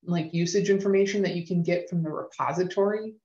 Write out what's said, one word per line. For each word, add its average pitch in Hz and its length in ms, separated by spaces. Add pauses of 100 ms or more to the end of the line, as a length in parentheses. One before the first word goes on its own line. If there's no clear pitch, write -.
like, 170 280
usage 175 360
information 196 540
that 170 120
you 170 100
can 175 180
get 175 260
from 170 120
the 160 80
repository 196 1160